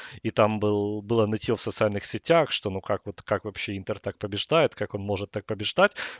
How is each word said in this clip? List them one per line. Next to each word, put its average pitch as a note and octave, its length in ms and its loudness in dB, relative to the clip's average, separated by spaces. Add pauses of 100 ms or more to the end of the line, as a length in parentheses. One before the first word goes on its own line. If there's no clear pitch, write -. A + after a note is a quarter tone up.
(240)
И A2+ 60 -2
там G#2+ 300 4
был, G#2 420 0
было A2 240 4
нытье A2 300 0
в - 60 -2
социальных G#2 440 0
сетях, D#3 460 2
что - 180 -2
ну F#2+ 120 -4
как - 240 -4
вот, - 160 -10
как - 220 -2
вообще G2+ 320 -6
Интер G2 240 -6
так - 180 -8
побеждает, A2 560 0
как - 200 -4
он G2+ 80 -6
может G2+ 300 -4
так G#2 140 -8
побеждать. G#2 500 2 (240)